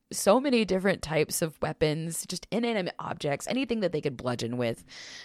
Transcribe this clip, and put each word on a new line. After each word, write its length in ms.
so 280
many 240
different 380
types 400
of 200
weapons, 640
just 240
inanimate 480
objects, 500
anything 320
that 120
they 80
could 160
bludgeon 400
with. 280